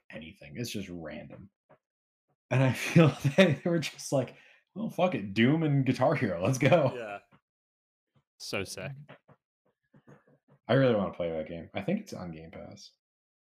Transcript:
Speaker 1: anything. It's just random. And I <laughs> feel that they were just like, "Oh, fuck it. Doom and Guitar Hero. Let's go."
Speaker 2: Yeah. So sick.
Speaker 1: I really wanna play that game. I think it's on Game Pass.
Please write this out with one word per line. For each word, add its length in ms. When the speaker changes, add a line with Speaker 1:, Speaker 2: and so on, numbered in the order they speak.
Speaker 1:
anything. 460
It's 140
just 200
random. 600
And 140
I 80
<laughs> 0
feel 360
that 280
they 240
were 80
just 340
like, 220
"Oh, 140
fuck 260
it. 200
Doom 280
and 220
Guitar 300
Hero. 280
Let's 160
go." 380
Speaker 2:
Yeah. 220
So 260
sick. 260
Speaker 1:
I 60
really 240
wanna 160
play 180
that 180
game. 260
I 80
think 180
it's 140
on 180
Game 180
Pass. 400